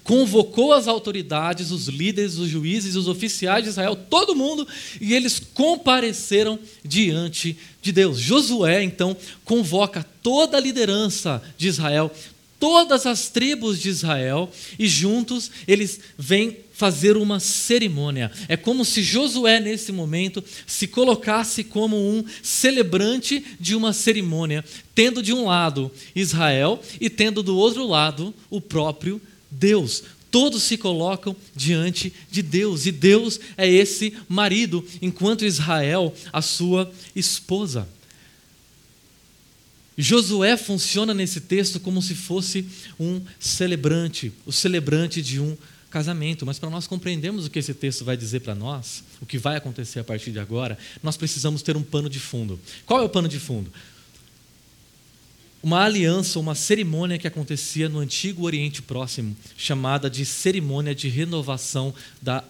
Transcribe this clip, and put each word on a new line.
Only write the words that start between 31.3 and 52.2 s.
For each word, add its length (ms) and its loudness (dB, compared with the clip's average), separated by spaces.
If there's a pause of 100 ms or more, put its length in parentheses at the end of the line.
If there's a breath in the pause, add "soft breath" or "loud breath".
diante 580 0 (180 loud breath)
de 120 -2
Deus, 420 0
e 80 2
Deus 480 6 (160 loud breath)
é 100 2
esse 460 4 (160 loud breath)
marido, 560 2 (160 loud breath)
enquanto 460 0
Israel, 680 0 (160 loud breath)
a 120 -2
sua 500 0 (220 loud breath)
esposa. 760 -4 (2000 soft breath)
Josué 640 4
funciona 560 -2
nesse 260 -2
texto 400 -2
como 220 0
se 120 -4
fosse 540 -4 (320 loud breath)
um 220 -2 (180 loud breath)
celebrante, 920 -2 (140)
o 80 -8
celebrante 680 0
de 180 -4
um 160 -4 (340 loud breath)
casamento. 540 -4
Mas 140 -6
para 100 -8
nós 180 -8
compreendermos 600 -6
o 40 -8
que 80 -6
esse 140 -4
texto 320 -6
vai 120 -2
dizer 240 -6
para 140 -8
nós, 480 -8 (180)
o 60 -12
que 120 -8
vai 180 -2
acontecer 440 -8
a 40 -8
partir 260 -8
de 80 -8
agora, 400 -6 (240 loud breath)
nós 140 -4
precisamos 460 -4
ter 140 -2
um 60 -2
pano 280 -4
de 100 -10